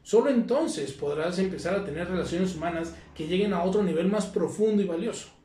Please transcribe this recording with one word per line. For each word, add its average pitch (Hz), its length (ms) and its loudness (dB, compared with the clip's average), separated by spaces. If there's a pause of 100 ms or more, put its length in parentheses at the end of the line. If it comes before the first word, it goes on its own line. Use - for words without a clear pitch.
Solo 254 300 4
entonces 240 640 0
podrás 156 440 -2
empezar 185 380 -2
a 196 100 -2
tener 165 240 -6
relaciones 175 460 -2
humanas 165 400 -4 (180)
que 156 140 -8
lleguen 190 260 2
a 175 100 0
otro 196 200 2
nivel 170 240 2
más 202 180 2
profundo 202 560 2
y 185 60 2
valioso. 180 420 -4 (160)